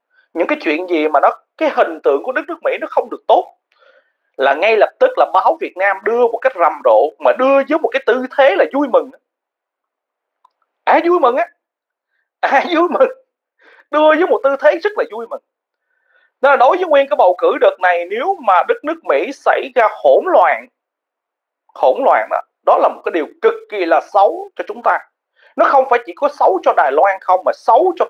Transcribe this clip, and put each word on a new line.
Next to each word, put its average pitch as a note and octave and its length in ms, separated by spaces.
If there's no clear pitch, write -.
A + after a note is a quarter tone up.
những E3 120
cái G3 140
chuyện E3+ 280
gì D#3 200
mà C#3+ 120
nó, F#3+ 80
cái D#4 180
hình F3 280
tượng D3 200
của C4 80
đất D4+ 160
nước E4 160
Mỹ - 60
nó D#4 100
không - 200
được - 160
tốt, - 280
là C#3 180
ngay G#3 220
lập F#3+ 220
tức - 180
là D3+ 180
báo F#3+ 260
Việt E3+ 160
Nam F#3+ 280
đưa A#3 160
một A#3 220
cách C4 120
rầm E3+ 180
rộ, A#2+ 340
mà - 200
đưa C4+ 160
với D#4 140
một - 100
cái C4 140
tư B3+ 200
thế D4 200
là D#4 160
vui C4 160
mừng. D#3+ 220
À, C#4+ 200
vui F4 160
mừng B3 160
á. E4 120
À, A#3+ 280
<laughs> F4 60
vui E4+ 140
mừng. B3+ 200
Đưa D4+ 180
với D#4 180
một B3 180
tư C#4 160
thế D#4 220
rất G#4 140
là - 140
vui A3+ 160
mừng. - 160
Nên C#4 80
là C#4 60
đối C#4 200
với F4+ 100
nguyên C#4 220
cái D4 80
bầu F#3 220
cử G3+ 220
đợt G3 200
này, F3 300
nếu D4+ 300
mà F#3 280
đất - 160
nước E4 200
Mỹ E3 280
xảy - 420
ra A3 160
hỗn D3+ 360
loạn, D#3+ 400
hỗn C3+ 300
loạn D3 260
đó, - 120
đó - 160
là A3 60
một - 160
cái - 80
điều D#4 140
cực A#4 120
kỳ G#4 160
là D#3+ 140
xấu F4 440
cho F3 120
chúng A3 140
ta. F3+ 160
Nó D4+ 120
không C4+ 220
phải A#3+ 160
chỉ E4+ 100
có - 120
xấu F4 340
cho - 140
Đài D3+ 160
Loan F#3+ 280
không, F#3 240
mà - 100
xấu D#4+ 420
cho - 140